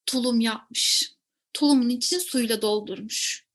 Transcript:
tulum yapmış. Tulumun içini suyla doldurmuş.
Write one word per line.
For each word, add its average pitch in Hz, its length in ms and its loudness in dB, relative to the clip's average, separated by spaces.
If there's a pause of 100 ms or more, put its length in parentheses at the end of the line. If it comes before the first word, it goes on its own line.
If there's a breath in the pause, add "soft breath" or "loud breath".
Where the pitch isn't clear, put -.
tulum 247 340 0
yapmış. - 720 0 (400)
Tulumun 269 360 4
içini 247 300 -2
suyla 233 420 -2
doldurmuş. 208 920 -4